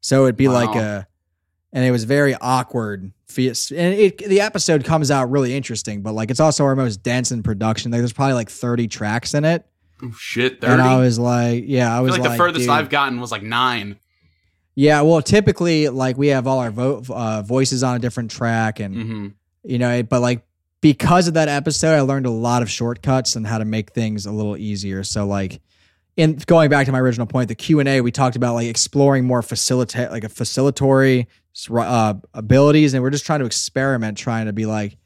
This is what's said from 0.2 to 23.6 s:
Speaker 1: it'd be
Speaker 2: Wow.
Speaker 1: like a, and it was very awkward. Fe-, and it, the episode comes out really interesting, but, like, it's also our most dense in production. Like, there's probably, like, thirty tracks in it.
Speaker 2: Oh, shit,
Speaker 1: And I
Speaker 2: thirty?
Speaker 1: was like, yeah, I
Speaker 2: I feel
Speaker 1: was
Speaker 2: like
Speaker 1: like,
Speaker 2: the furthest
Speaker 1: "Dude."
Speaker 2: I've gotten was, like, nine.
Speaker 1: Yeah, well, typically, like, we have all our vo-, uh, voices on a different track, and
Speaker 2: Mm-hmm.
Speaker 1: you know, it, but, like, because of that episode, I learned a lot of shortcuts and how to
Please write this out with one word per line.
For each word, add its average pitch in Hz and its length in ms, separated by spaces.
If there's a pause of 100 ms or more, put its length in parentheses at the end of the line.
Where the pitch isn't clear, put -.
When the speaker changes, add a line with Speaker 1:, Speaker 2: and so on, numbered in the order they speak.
Speaker 1:
it'd 120 120
be 135 100
Speaker 2:
Wow. 131 60
Speaker 1:
like 117 220
a, 104 320 (640)
and 127 100
it 127 60
was 120 140
very 139 360
awkward. 113 720 (160)
Fe-, 127 200
and 165 480
it, 202 240
the 202 220
episode 170 440
comes 156 240
out 131 220
really 131 240
interesting, 110 480
but, 107 100
like, 110 160
it's 123 100
also 151 260
our 135 100
most 120 260
dense 123 300
in 120 100
production. 110 480
Like, 120 120
there's 120 120
probably, 135 220
like, 113 160
thirty 120 360
tracks 107 460
in 147 100
it. 165 220 (380)
Speaker 2:
Oh, 123 160
shit, 127 440
Speaker 1:
And 127 160
I 127 140
Speaker 2:
thirty? 127 80
Speaker 1:
was 123 180
like, 120 460
yeah, 123 260
I 117 40
Speaker 2:
I - 20
feel 127 60
Speaker 1:
was 131 80
Speaker 2:
like 131 100
Speaker 1:
like, 123 100
Speaker 2:
the 117 60
furthest 151 280
Speaker 1:
"Dude." 123 40
Speaker 2:
I've 147 200
gotten 139 300
was, 120 120
like, 107 120
nine. 117 540 (760)
Speaker 1:
Yeah, 147 260
well, 156 220
typically, 175 680
like, 131 260
we 143 120
have 135 180
all 131 140
our 120 100
vo-, 123 400
uh, 110 320
voices 127 400
on 127 140
a 123 40
different 117 300
track, 113 500
and 101 160
Speaker 2:
Mm-hmm. 110 320 (380)
Speaker 1:
you 131 140
know, 123 120
it, 120 160
but, 123 140
like, 123 240 (340)
because 165 480
of 170 60
that 156 160
episode, 147 460
I 147 60
learned 135 260
a 120 40
lot 120 300
of 110 100
shortcuts 123 640
and 110 100
how 110 120
to 107 80